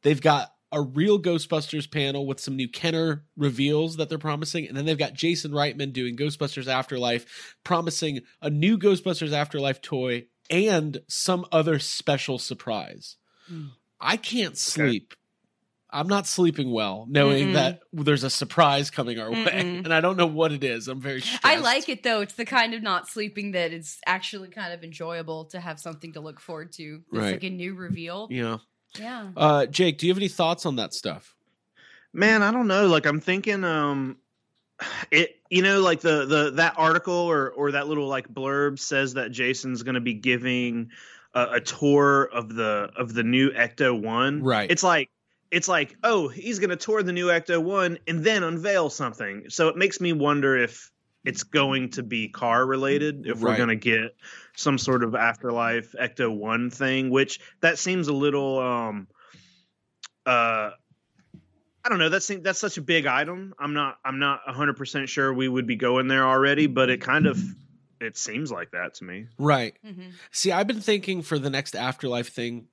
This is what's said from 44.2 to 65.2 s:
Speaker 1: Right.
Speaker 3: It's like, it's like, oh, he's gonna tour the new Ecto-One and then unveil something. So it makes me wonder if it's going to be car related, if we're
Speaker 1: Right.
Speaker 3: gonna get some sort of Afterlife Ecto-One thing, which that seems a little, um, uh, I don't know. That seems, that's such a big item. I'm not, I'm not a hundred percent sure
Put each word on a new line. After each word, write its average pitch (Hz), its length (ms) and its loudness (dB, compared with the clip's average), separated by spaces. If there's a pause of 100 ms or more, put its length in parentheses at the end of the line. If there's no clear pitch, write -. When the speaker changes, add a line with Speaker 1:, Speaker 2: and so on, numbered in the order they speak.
Speaker 1:
Right. 110 280 2
Speaker 3:
It's 170 120 2
like, 165 280 2 (400)
it's 170 180 0
like, 165 360 0
oh, 202 240 2
he's 202 300 -8
gonna 180 180 -2
tour 214 260 -2
the 180 100 -2
new 175 160 -2
Ecto-One 175 800 0
and 160 180 -2
then 214 180 4
unveil 170 480 0
something. 107 600 -8
So 160 180 2
it - 80 -2
makes 185 240 0
me 175 120 0
wonder 143 440 2
if 120 340 -2 (340)
it's 131 180 -6
going 135 480 0
to 127 120 -8
be 110 260 -6
car 120 360 2
related, 139 600 0
if 113 140 -4
we're 113 100 2
Speaker 1:
Right. 110 80 2
Speaker 3:
gonna 117 180 2
get 113 380 0 (420)
some 139 220 0
sort 127 260 2
of 110 100 -2
Afterlife 117 840 0
Ecto-One 117 720 -2
thing, 131 400 0
which 135 300 2 (200)
that 165 180 4
seems 185 300 0
a 151 40 0
little, 139 460 0
um, 117 500 -2 (1160)
uh, 113 440 2 (1120)
I 240 40 -2
don't 208 100 2
know. 160 100 4
That 185 140 2
seems, 196 200 -6
that's 185 160 0
such 208 180 -4
a 160 60 -8
big 156 240 2
item. 170 520 -2
I'm 147 140 -6
not, 143 320 -2
I'm 135 140 -6
not 139 280 0
a 135 60 -8
hundred 135 240 -2
percent 135 320 -6
sure 135 240 0